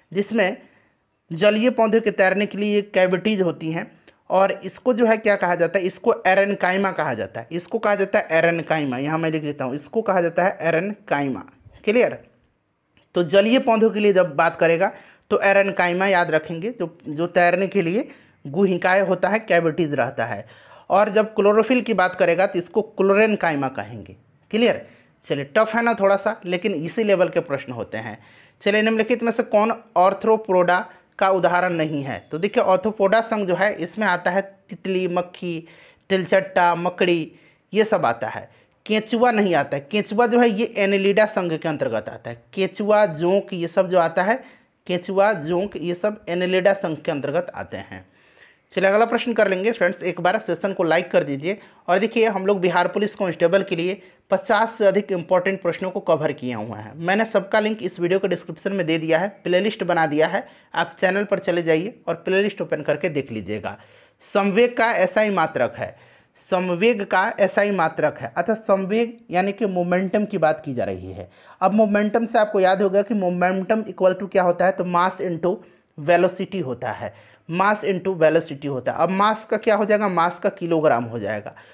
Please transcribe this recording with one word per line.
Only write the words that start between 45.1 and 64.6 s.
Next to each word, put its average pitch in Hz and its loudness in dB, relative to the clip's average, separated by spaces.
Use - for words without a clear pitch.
जोंक, 175 -4
ये 175 -4
सब 208 -4
एनेलिडा 180 2
संघ 170 -6
के 170 -6
अंतर्गत 147 -4
आते 92 -12
हैं। 92 -16
चलिए, 190 2
अगला 214 4
प्रश्न 233 -2
कर 208 2
लेंगे 190 -2
फ्रेंड्स। 180 -2
एक 170 -4
बार 175 0
सेशन 190 -4
को 185 -2
लाइक 170 0
कर 180 2
दीजिए। 143 -6
और 185 4
देखिए, 220 2
हम 190 -2
लोग 202 2
बिहार 175 2
पुलिस - -2
कांस्टेबल 175 0
के 185 -6
लिए 180 -4
पचास 214 0
से 208 2
अधिक 196 2
इंपॉर्टेंट 185 0
प्रश्नों 175 -4
को 196 -6
कवर 156 0
किए 123 -6
हुए 107 -8
हैं। 107 -16
मैंने 185 0
सबका 214 2
लिंक 214 -2
इस 180 -8
वीडियो 175 2
के 196 -2
डिस्क्रिप्शन 175 -6
में 190 -2
दे 165 0
दिया 160 0
है, 190 -2
प्लेलिस्ट 190 0
बना 165 2
दिया 147 2
है, 196 -4
आप 170 -2
चैनल 190 0
पर 196 -2
चले 175 -2
जाइए 165 0
और 170 -4
प्लेलिस्ट 196 -2
ओपन 156 -4
करके 151 -2
देख 139 -6
लीजिएगा। 104 -8
संवेग 202 0